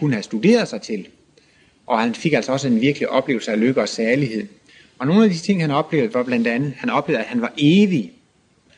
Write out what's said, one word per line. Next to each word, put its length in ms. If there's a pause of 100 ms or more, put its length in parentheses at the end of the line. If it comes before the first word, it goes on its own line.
kunne 120
have 100
studeret 460
sig 140
til. 260 (800)
Og 140
han 140
fik 180
altså 200
også 160
en 120
virkelig 280
oplevelse 420
af 100
lykke 200
og 80
særlighed. 580 (520)
Og 80
nogle 180
af 60
de 80
ting, 220
han 100
oplevede, 440
var 80
blandt 240
andet, 300
han 140
oplevede, 320
at 60
han 120
var 180
evig. 540 (640)